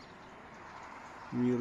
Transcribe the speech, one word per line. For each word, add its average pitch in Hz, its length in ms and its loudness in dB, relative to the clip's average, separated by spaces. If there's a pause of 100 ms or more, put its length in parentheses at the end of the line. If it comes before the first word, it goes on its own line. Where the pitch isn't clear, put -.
(1300)
Мир 123 280 8